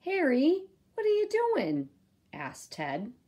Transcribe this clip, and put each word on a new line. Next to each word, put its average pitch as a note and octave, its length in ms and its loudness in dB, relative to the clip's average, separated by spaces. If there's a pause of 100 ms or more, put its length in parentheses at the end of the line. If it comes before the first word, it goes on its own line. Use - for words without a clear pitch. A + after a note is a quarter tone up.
Harry, F4 580 2 (300)
what A4 120 -4
are G#4+ 40 4
you G#4 180 4
doing? D4+ 600 0 (420)
asked C#3+ 400 -12
Ted. D#3+ 400 -6 (160)